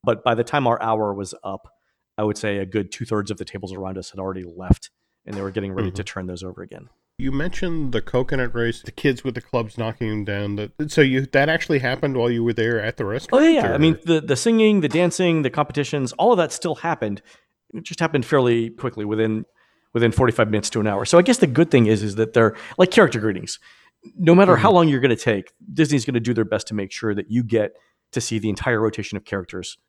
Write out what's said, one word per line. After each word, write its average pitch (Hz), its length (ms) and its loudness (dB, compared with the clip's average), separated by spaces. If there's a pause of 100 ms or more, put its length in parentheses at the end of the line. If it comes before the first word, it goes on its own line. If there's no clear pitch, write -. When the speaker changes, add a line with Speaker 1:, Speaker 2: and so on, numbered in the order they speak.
Speaker 1:
But 110 180 0
by 117 140 2
the 117 80 0
time 139 240 -2
our 117 120 0
hour 110 320 -2
was 98 300 -8
up, 95 240 -10 (500)
I 107 60 -4
would 107 160 -2
say 101 200 -4
a 98 80 -4
good 98 260 -4
two-thirds 107 400 -6
of 95 60 -8
the 98 60 -10
tables 95 280 -12
around 95 260 -10
us 92 140 -14
had 95 80 -14
already 95 240 -8
left, 90 460 -2 (340)
and 104 120 -12
they 98 60 -6
were 98 80 -6
getting 98 220 -6
ready 98 180 -4
to 95 120 -10
Speaker 2:
Mm-hmm. 90 40 -10
Speaker 1:
turn 92 200 -10
those 90 180 -12
over 90 180 -16
again. - 260 -18 (300)
Speaker 2:
You 135 140 -2
mentioned 156 580 -2
the 120 100 0
coconut 127 540 -2
race, 117 280 -2
the - 100 -16
kids 131 320 -2
with 123 100 -4
the 120 60 -8
clubs 113 380 -6
knocking 113 320 -6
them 107 140 -4
down. 101 320 -6
The, 107 320 -8
so 160 120 2
you, 135 260 2
that 143 220 2
actually 160 320 0
happened 131 360 -2
while 120 140 0
you 117 140 -2
were 117 80 0
there 113 280 -2
at 107 180 -6
the 120 60 -6
restaurant, 131 380 0
Speaker 1:
Oh, 320 60 6
yeah, 320 140 4
yeah. 117 100 0
I - 20 0
Speaker 2:
or? 139 60 0
Speaker 1:
mean, 160 240 4
the, 165 160 2
the 139 160 0
singing, 214 440 4
the 151 80 0
dancing, 170 540 2
the 131 80 0
competitions, 143 640 -2
all 214 180 2
of 226 80 4
that 165 140 0
still - 240 -6
happened. 110 440 -4 (540)
It - 80 -12
just - 160 -14
happened 156 260 0
fairly 120 460 2
quickly 117 340 -8
within, 110 400 0 (480)
within 117 200 4
forty-five 117 400 2
minutes 104 180 -2
to - 100 -4
an 107 60 0
hour. 101 180 -2
So 170 140 6
I 180 40 8
guess 233 160 4
the 175 100 4
good 147 240 2
thing 120 140 6
is, 107 180 2
is 101 100 -6
that 110 180 -2
they're, 113 220 4 (240)
like, 185 140 6
character 151 260 6
greetings. 104 400 -4 (580)
No 170 200 6
matter 190 200 8
how 127 120 4
Speaker 2:
Mm-hmm. 214 80 6
Speaker 1:
long 170 120 6
you're 135 120 2
gonna 123 160 4
take, 104 360 -2 (200)
Disney's 139 320 2
gonna 123 160 0
do 117 120 -2
their 113 120 0
best 107 240 -4
to 110 60 -8
make 98 180 -6
sure 110 220 -4
that 101 140 -6
you 117 140 0
get 107 320 -2 (380)
to 123 80 -2
see 113 180 -6
the 107 100 -2
entire 107 320 -2
rotation 107 360 -4
of 95 80 -12
characters 92 540 -10 (100)